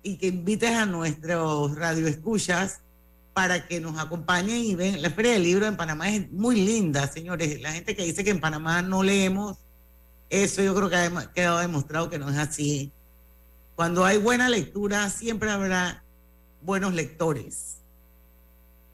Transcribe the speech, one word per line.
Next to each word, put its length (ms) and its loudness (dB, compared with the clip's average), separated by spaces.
y 120 -6
que 120 -2
invites 440 0
a 140 2
nuestros 880 0
radioescuchas 1040 0
para 340 0
que 140 -6
nos 180 -8
acompañen 640 -2
y 120 0
ven. 280 0
La 80 0
Feria 240 2
del 100 4
Libro 220 4
en 100 -2
Panamá 340 -4
es 220 -2
muy 300 2
linda, 460 2
señores. 520 -4
La 140 -8
gente 200 -6
que 120 -4
dice 180 -4
que 60 2
en 100 0
Panamá 420 -2
no 220 0
leemos, 540 2
eso 340 2
yo 100 4
creo 160 2
que 60 0
ha 140 4
dem-, 240 -6
quedado 260 2
demostrado 500 -2
que 100 -6
no 100 -6
es 80 0
así. 560 -2
Cuando 300 4
hay 120 6
buena 300 4
lectura, 600 0
siempre 420 -4
habrá 540 0
buenos 320 0
lectores. 840 -4